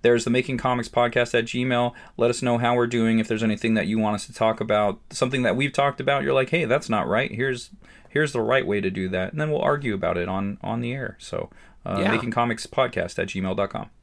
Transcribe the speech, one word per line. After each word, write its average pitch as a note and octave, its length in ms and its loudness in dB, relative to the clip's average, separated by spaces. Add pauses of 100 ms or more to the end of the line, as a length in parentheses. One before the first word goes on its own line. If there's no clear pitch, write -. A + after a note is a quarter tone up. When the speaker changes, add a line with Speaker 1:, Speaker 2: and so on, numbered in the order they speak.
Speaker 1:
There's A#2+ 200 6
the B2+ 60 -2
Making B2+ 280 0
Comics B2 300 -2
Podcast A#2+ 500 2
at A#2 60 2
Gmail. B2 500 0 (220)
Let A#2+ 140 4
us A#2+ 120 -2
know A#2+ 160 2
how A#2+ 180 2
we're A#2+ 120 4
doing. A2+ 320 2
If A2 80 -2
there's A2 160 0
anything A2 300 2
that G2+ 140 2
you A2 120 0
want G#2+ 160 2
us G2 120 -6
to - 60 -18
talk A2 280 0
about, G#2 480 2
something C3 320 -2
that A#2 160 2
we've C3+ 160 -2
talked C#3 260 0
about, C#3 240 0
you're C3+ 80 0
like, C3 200 2
"Hey, E3 120 2
that's C3 240 0
not G#2 220 0
right. A2+ 200 0
Here's, B2 420 -4 (360)
here's D3 240 0
the B2 80 0
right A#2+ 260 2
way G#2 140 0
to G2 100 0
do F#2+ 200 -4
that." F#2 240 -2
And D3+ 80 -4
then D3+ 100 0
we'll D3 100 0
argue C#3+ 320 0
about F2 240 0
it F2+ 120 -2
on, G2 320 -4
on A2+ 180 -4
the A#2+ 140 -6
air. C3+ 260 -8
So, - 300 -8 (360)
uh, F#2+ 140 -2
Speaker 2:
Yeah. G2 120 2
Speaker 1:
Making A#2 200 -2
Comics A#2+ 360 -2
Podcast A#2+ 520 -2
at F2+ 80 -2
gmail F#2+ 300 -4
dot G2 140 -2
com. - 180 -8 (140)